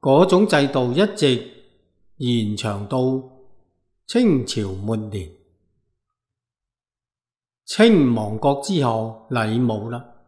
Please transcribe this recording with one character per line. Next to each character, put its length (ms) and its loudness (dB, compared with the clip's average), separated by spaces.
嗰 280 4
種 180 4
制 220 2
度 240 -2
一 120 2
直 500 -2
延 380 -2
長 320 -6
到 120 -4
清 400 2
朝 280 -6
末 220 -6
年。 380 -10
清 500 4
亡 240 -4
國 240 0
之 220 0
後， 460 -4
禮 280 -2
冇 300 -2
啦。 260 -14